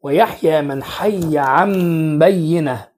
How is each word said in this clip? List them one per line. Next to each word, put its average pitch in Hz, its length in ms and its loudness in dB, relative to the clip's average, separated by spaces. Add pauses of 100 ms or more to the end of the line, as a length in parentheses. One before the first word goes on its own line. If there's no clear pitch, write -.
ويحيى 156 600 0
من 139 200 -6
حي 175 560 -2
عن 160 800 0
بينة 160 800 0